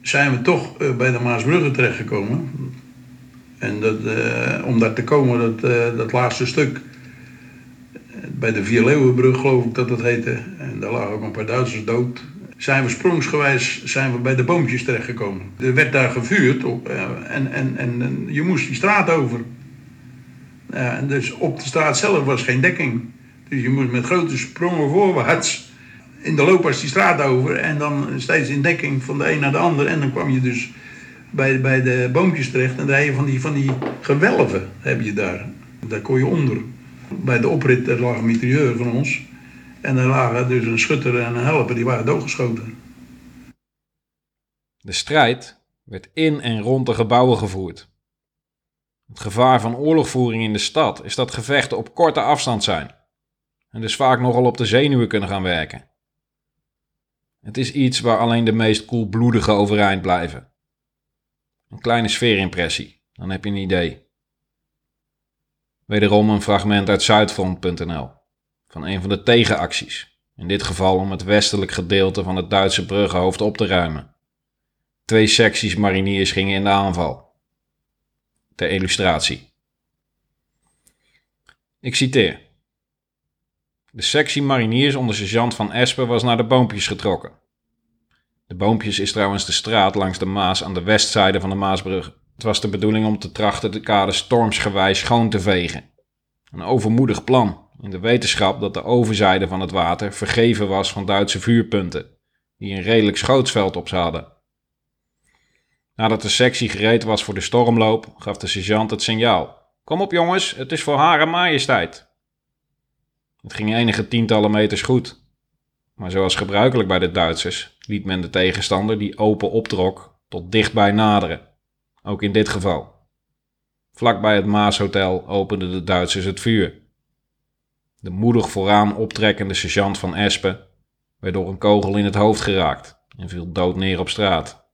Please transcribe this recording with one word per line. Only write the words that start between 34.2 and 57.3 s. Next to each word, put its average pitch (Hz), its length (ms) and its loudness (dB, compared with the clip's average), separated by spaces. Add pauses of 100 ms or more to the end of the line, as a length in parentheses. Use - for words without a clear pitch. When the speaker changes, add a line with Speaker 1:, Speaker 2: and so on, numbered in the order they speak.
Speaker 1:
heb 117 200 -2
je 107 120 -4
daar. 95 360 -6 (380)
Daar 110 140 -6
kon 131 180 0
je 135 80 2
onder, 143 360 0 (460)
bij 123 300 -2
de 117 100 0
oprit, 131 400 2
er 120 120 0
lag 123 160 -2
een 110 100 -2
mitrailleur 123 500 0
van 120 160 -2
ons. 139 300 -4 (580)
En 135 160 -2
daar 127 100 2
lagen 127 420 0
dus 123 160 0
een 113 140 -2
schutter 123 420 0
en 120 140 -4
een 120 100 -2
helper, 135 300 0
die 117 100 -2
waren 117 220 0
doodgeschoten. 113 720 -4 (2000)
Speaker 2:
De 101 160 -16
strijd 127 720 0 (180)
werd - 300 -16
in 156 280 2
en 117 200 -4
rond 127 260 0
de 120 80 0
gebouwen 120 440 4
gevoerd. 95 520 -8 (1160)
Het - 140 -20
gevaar 120 400 4
van 117 160 -4
oorlogvoering 131 640 2
in 110 100 -2
de 104 60 0
stad - 460 -2
is 98 100 -8
dat 123 160 -2
gevechten 123 460 -2
op - 180 -10
korte 156 260 2
afstand 120 440 0
zijn 78 300 -4 (760)
en 113 120 -12
dus 107 140 -6
vaak 127 240 4
nogal 123 240 2
op 120 120 2
de 117 100 -2
zenuwen 123 420 2
kunnen 98 200 -2
gaan 98 140 -4
werken. 87 480 -4 (1500)